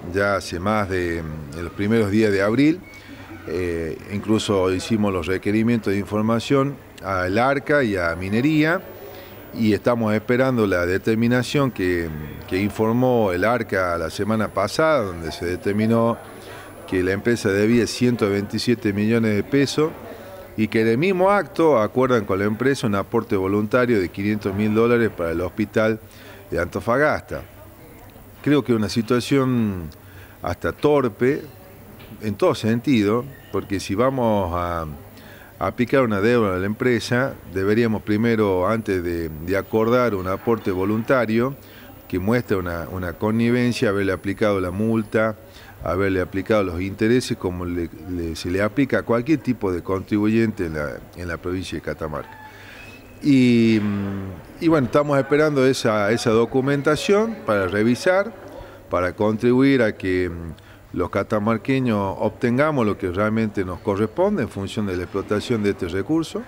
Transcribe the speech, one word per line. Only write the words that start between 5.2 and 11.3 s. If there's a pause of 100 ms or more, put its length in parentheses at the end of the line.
requerimientos
de
información (300)
al
Arca
y
a
Minería, (720)
y
estamos
esperando
la
determinación